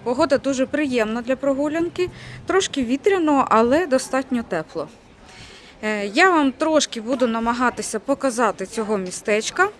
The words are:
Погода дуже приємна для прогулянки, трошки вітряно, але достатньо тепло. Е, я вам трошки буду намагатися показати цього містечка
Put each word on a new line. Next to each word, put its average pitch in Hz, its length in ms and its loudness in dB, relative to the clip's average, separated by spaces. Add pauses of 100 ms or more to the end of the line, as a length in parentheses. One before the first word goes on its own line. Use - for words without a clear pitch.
Погода 262 340 2
дуже 262 280 0
приємна 247 560 -2
для 247 140 -2
прогулянки, 302 760 -2 (360)
трошки 339 380 0
вітряно, 294 680 2
але 247 380 4
достатньо 262 560 0
тепло. 160 440 -6 (960)
Е, 214 260 -4
я 294 220 4
вам 302 220 4
трошки 302 500 0
буду 247 260 0
намагатися 233 720 -2
показати 233 680 -2
цього 214 320 -4
містечка 214 720 -2 (100)